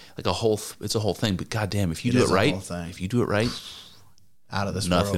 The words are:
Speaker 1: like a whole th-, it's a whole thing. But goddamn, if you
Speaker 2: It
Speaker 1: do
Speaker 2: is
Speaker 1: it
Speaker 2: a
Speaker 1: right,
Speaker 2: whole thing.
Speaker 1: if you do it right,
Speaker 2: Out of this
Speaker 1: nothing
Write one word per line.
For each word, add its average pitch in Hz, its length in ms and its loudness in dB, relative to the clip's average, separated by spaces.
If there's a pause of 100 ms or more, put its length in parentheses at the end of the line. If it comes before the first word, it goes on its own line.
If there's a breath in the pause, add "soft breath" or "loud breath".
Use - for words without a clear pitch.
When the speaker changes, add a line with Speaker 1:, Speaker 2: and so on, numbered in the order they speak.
(180 loud breath)
Speaker 1:
like - 80 -8
a 92 80 2
whole 107 240 2
th-, - 240 -10
it's - 140 -4
a 113 40 0
whole 107 140 0
thing. 104 220 0
But - 160 -6
goddamn, 101 400 -2
if 80 120 -6
you 117 60 0
Speaker 2:
It 120 40 2
Speaker 1:
do 123 100 6
Speaker 2:
is - 60 4
Speaker 1:
it - 20 0
Speaker 2:
a 87 40 6
Speaker 1:
right, 110 180 4
Speaker 2:
whole 185 80 -6
thing. 87 280 -8
Speaker 1:
if 90 100 -14
you 90 80 -4
do 117 140 2
it - 60 2
right, 110 220 2 (1000 loud breath)
Speaker 2:
Out 98 160 -2
of 92 60 -4
this 95 140 -4
Speaker 1:
nothing 90 300 4